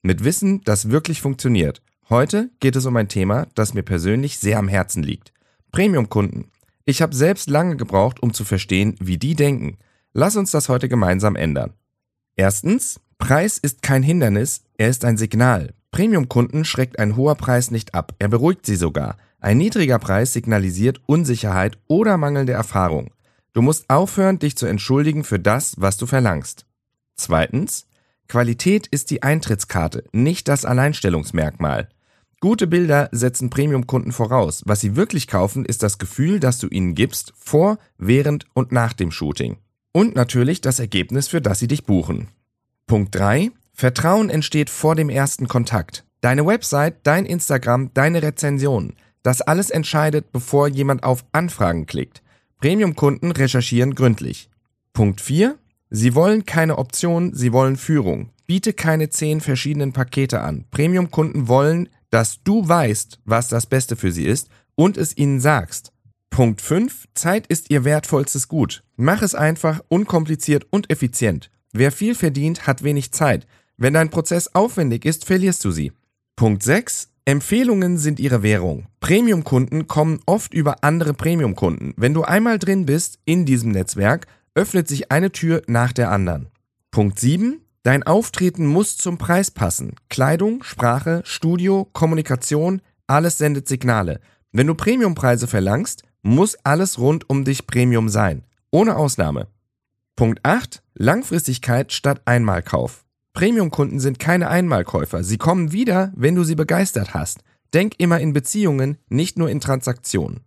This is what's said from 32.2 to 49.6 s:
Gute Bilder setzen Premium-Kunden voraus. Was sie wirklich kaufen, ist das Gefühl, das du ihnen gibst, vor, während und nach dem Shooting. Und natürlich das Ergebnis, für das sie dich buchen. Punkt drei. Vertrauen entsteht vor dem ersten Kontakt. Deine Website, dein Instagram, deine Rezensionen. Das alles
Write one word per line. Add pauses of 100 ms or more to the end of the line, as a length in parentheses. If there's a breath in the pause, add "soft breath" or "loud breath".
Gute
Bilder
setzen
Premium-Kunden
voraus.
Was
sie
wirklich
kaufen,
ist
das
Gefühl,
das
du
ihnen
gibst,
vor, (220 soft breath)
während
und
nach
dem
Shooting. (340)
Und
natürlich
das
Ergebnis,
für
das
sie
dich
buchen. (580)
Punkt
drei. (240)
Vertrauen
entsteht
vor
dem
ersten
Kontakt. (160)
Deine
Website,
dein
Instagram,
deine
Rezensionen. (280 soft breath)
Das
alles